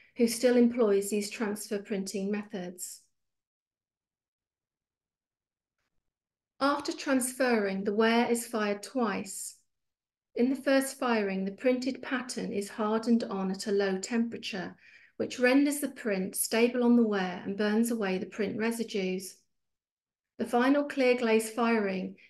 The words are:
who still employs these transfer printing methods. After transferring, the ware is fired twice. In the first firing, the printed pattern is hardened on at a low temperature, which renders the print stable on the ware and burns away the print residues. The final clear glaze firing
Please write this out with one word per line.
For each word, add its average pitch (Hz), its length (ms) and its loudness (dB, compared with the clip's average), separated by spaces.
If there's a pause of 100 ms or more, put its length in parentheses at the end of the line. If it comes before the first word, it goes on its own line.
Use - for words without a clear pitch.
(160)
who 240 120 4
still 240 280 2
employs 226 540 4
these 208 200 -2
transfer 208 480 -4
printing 196 520 -4
methods. 196 720 -8 (3500)
After 294 320 0
transferring, 240 920 0
the 214 100 0
ware 226 360 4
is 233 160 0
fired 208 360 -2
twice. 208 760 -6 (800)
In 240 160 2
the 277 60 0
first 269 420 0
firing, 202 460 0
the 196 80 -4
printed 254 500 -2
pattern 233 500 -6
is 202 160 -4
hardened 226 560 2
on 190 260 -2
at 190 160 -6
a 214 60 -2
low 196 260 2
temperature, 226 800 -6 (400)
which - 220 -6
renders 277 420 4
the 269 80 -4
print 190 480 -4
stable 240 460 2
on 240 140 6
the 233 100 6
ware 190 380 -2
and 196 120 -6
burns 214 340 2
away 196 280 0
the - 80 -6
print - 300 -4
residues. 208 800 -4 (1000)
The 233 80 -4
final 269 380 2
clear 254 320 2
glaze 226 340 2
firing 196 640 0 (140)